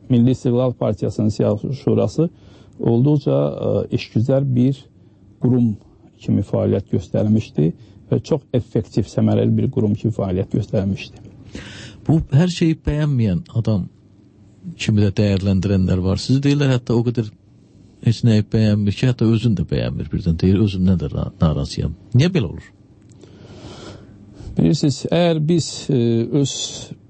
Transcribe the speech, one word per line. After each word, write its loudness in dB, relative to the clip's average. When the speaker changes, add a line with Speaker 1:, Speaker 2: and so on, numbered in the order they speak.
Speaker 1:
Milli 4
İstiqlal 0
Partiyasının -2
siyasi -2
şurası 0
olduqca, 2
e, -2
işgüzar 0
bir 0
qurum 2
kimi 0
fəaliyyət -2
göstərmişdi 0
və 0
çox -2
effektiv, -2
səmərəli 2
bir 0
qurum 0
kimi -4
fəaliyyət -4
göstərmişdi. -4
Speaker 2:
Bu 4
hər 4
şeyi 0
bəyənməyən 0
adam -2
kimi 2
də 0
dəyərləndirənlər 2
var. 0
Sizi 0
deyirlər, 2
hətta 0
o 0
qədər -4
heç 2
nəyi 4
bəyənmir 2
ki, 0
hətta 0
özünü 2
də -2
bəyənmir -4
birdən. -2
Deyir, 4
özümdən 2
də -4
ra-, -4
narazıyam. -2
Niyə 4
belə -2
olur? -14
Speaker 1:
Bilirsiniz, 2
əgər 2
biz, 2
e, 2
öz -2